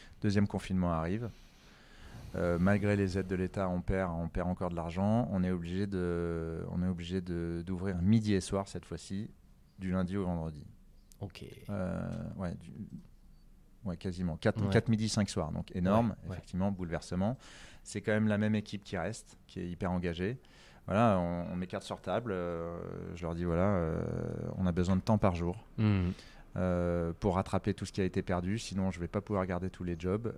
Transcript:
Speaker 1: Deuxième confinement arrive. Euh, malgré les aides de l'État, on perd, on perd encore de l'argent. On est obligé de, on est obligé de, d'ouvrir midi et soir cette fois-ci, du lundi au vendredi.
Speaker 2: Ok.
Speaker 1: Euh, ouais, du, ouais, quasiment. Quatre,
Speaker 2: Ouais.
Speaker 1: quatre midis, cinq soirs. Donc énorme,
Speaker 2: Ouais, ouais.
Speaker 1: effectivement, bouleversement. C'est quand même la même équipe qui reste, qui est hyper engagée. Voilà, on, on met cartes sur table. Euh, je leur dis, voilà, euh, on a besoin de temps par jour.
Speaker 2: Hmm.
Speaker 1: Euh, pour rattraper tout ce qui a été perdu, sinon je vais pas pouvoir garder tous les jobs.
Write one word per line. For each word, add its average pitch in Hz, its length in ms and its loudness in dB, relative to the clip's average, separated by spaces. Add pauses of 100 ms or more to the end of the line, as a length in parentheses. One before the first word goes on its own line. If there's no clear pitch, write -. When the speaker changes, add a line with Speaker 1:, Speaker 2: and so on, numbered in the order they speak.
(220)
Speaker 1:
Deuxième 101 260 4
confinement 92 440 0
arrive. 90 380 0 (1040)
Euh, 87 240 2
malgré 101 360 6
les 98 220 2
aides 92 80 0
de 92 100 -2
l'État, 92 340 0
on 90 120 0
perd, 95 340 0
on 85 140 -2
perd 87 180 -2
encore 90 220 0
de 87 60 -4
l'argent. 98 560 2
On 92 120 2
est 92 60 2
obligé 90 380 0
de, 85 840 0
on 87 140 0
est 92 40 2
obligé 87 340 -2
de, 85 440 -2
d'ouvrir 92 380 -2
midi 104 320 6
et 92 60 4
soir 98 260 -2
cette - 180 -10
fois-ci, 95 460 -8 (480)
du 95 120 -4
lundi 92 240 0
au 98 100 0
vendredi. 80 380 -4 (580)
Speaker 2:
Ok. - 220 -10 (280)
Speaker 1:
Euh, 90 280 -2 (380)
ouais, 87 240 -4
du, - 100 -16 (1120)
ouais, 87 140 -6
quasiment. 87 400 -2
Quatre, 107 260 2
Speaker 2:
Ouais. 98 60 2
Speaker 1:
quatre 110 200 4
midis, 110 200 2
cinq 104 180 2
soirs. 82 240 -2
Donc 85 240 -6
énorme, 98 340 4 (140)
Speaker 2:
Ouais, - 60 -8
ouais. 92 80 -6
Speaker 1:
effectivement, 92 340 -2
bouleversement. 92 640 -2 (480)
C'est - 180 -8
quand 110 120 0
même 107 140 4
la 104 100 4
même 107 180 4
équipe 104 280 -4
qui - 120 -8
reste, 90 420 -6 (100)
qui - 120 -10
est 90 80 -4
hyper 87 240 -2
engagée. 90 460 0 (480)
Voilà, 104 340 6
on, 87 320 -2
on 87 40 -4
met 92 120 -2
cartes 101 160 -6
sur 92 160 -8
table. 107 320 -2
Euh, 85 460 -4 (380)
je 87 80 -10
leur 82 120 -2
dis, 85 80 -2
voilà, 87 240 4
euh, 85 320 2 (580)
on 92 100 2
a 87 40 4
besoin 90 240 4
de 92 60 2
temps 110 160 4
par 98 180 4
jour. 85 220 -2 (200)
Speaker 2:
Hmm. 98 320 4 (480)
Speaker 1:
Euh, 87 600 2
pour 95 160 2
rattraper 95 380 2
tout 98 120 -8
ce - 60 -6
qui 104 100 -2
a - 20 4
été 92 180 0
perdu, 90 360 0
sinon 95 340 -2
je 87 80 -6
vais 85 80 -4
pas 101 140 -2
pouvoir 98 240 0
garder 92 240 -2
tous 92 140 -10
les 87 140 -2
jobs. 95 400 -2